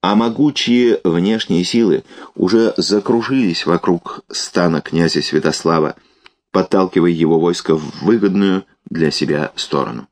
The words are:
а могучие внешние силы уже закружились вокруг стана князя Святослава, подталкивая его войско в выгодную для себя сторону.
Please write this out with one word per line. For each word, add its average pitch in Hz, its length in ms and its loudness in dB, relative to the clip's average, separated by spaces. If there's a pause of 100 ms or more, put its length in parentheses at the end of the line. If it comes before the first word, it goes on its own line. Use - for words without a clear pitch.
а 95 140 2
могучие 120 880 2
внешние 90 600 0
силы 113 400 2 (280)
уже 110 440 2
закружились 107 880 0
вокруг 85 560 -2 (100)
стана 85 480 -2
князя 80 420 0
Святослава, 78 760 0 (560)
подталкивая 92 580 2
его 80 320 2
войско 85 340 0
в 76 280 -8
выгодную 98 600 2 (260)
для 80 220 -2
себя 73 440 -4
сторону. 60 560 -6